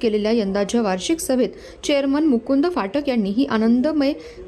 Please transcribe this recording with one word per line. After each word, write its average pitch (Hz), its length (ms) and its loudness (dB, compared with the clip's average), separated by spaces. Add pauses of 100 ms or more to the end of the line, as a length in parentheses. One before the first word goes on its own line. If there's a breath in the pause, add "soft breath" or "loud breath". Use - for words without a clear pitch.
केलेल्या 214 300 0
यंदाच्या 202 500 0
वार्षिक 202 380 -2
सभेत 254 300 0 (360 loud breath)
चेअरमन 277 380 2
मुकुंद 277 420 2 (100)
फाटक 269 340 -2
यांनी 220 200 0
ही 233 160 0
आनंदमय 254 680 2 (340 loud breath)